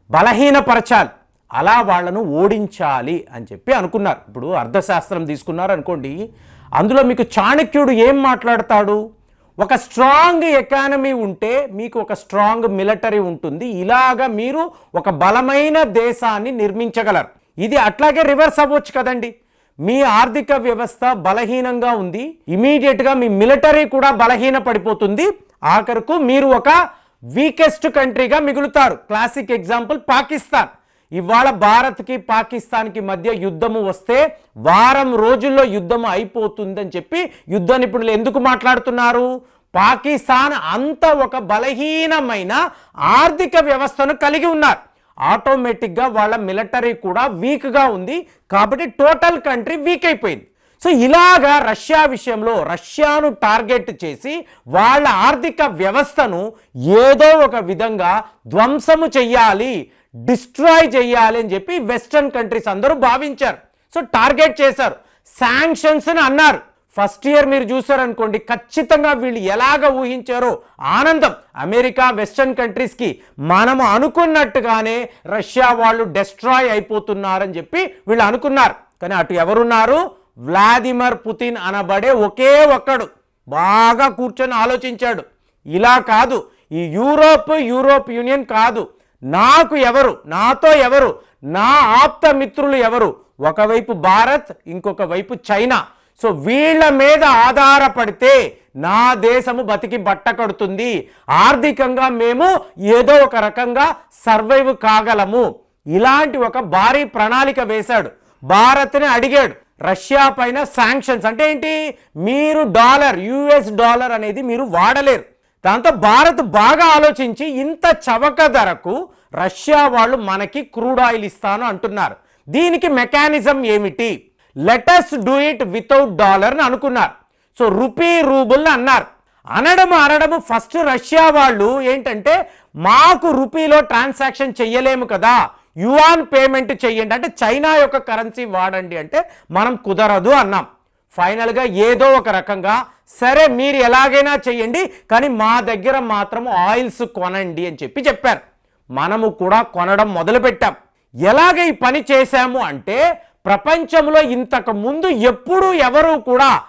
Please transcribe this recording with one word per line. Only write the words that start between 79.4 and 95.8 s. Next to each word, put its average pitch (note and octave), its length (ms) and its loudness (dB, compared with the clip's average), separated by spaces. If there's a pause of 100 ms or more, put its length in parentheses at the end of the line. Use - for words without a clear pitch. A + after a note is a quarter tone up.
వ్లాదిమిర్ A#3 760 0
పుతిన్ A#3 420 -8
అనబడే G3 540 -2
ఒకే C4 540 2
ఒక్కడు C4 420 0 (420)
బాగా A3 600 2
కూర్చొని B3+ 460 -6
ఆలోచించాడు. A#3+ 680 -4 (440)
ఇలా A3 320 2
కాదు, A#3+ 460 0 (280)
ఈ E3 100 -6 (160)
యూరోప్, D4+ 540 4 (180)
యూరోప్ C4+ 400 0
యూనియన్ A#3+ 340 -4
కాదు, A3 440 -2 (340)
నాకు C4 540 2
ఎవరు, B3+ 500 2
నాతో B3 460 2
ఎవరు, C4+ 380 4 (340)
నా F#3+ 260 0 (320)
ఆప్త D4+ 320 2
మిత్రులు C#4 420 -2
ఎవరు? A3+ 400 0 (240)
ఒకవైపు G#3+ 520 0
భారత్, G#3+ 600 0 (140)
ఇంకొక F3+ 360 -8
వైపు F#3+ 320 -6
చైనా. G#3+ 520 -2 (360)